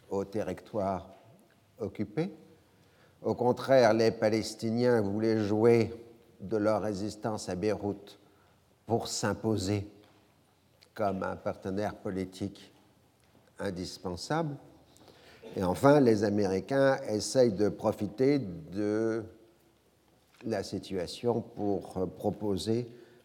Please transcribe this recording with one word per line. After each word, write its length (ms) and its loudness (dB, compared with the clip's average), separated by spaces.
au 140 -2
territoire 880 -6
occupé. 520 -4
Au 120 0
contraire, 600 6
les 160 4
Palestiniens 920 2
voulaient 380 0
jouer 560 4
de 160 -2
leur 240 2
résistance 680 -6
à 60 -4
Beyrouth 640 -4
pour 240 0
s'imposer 800 -2
comme 300 -2
un 140 -6
partenaire 580 -6
politique 800 -8
indispensable. 960 -6
Et 80 -2
enfin, 360 6
les 240 4
Américains 760 2
essayent 460 2
de 160 2
profiter 680 0
de 840 -4
la 160 -2
situation 800 -4
pour, 560 -4
euh, 80 0
proposer 840 -2